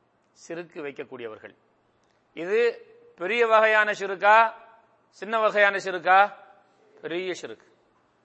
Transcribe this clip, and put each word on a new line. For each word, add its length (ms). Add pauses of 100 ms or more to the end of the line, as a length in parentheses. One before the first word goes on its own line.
(320)
சிறுக்கு 520
வைக்கக்கூடியவர்கள். 720 (760)
இது 520 (300)
பெரிய 320
வகையான 440
ஷிருக்கா, 640 (560)
சின்ன 300
வகையான 380
ஷிருக்கா? 560 (680)
பெரிய 400
ஷிருக்கு. 280 (560)